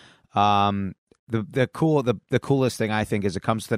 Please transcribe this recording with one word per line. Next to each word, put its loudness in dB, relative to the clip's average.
Um, 2
the, -4
the 0
cool, 0
the, 0
the 2
coolest 0
thing, -2
I 0
think, -2
is -2
it -6
comes -2
with -2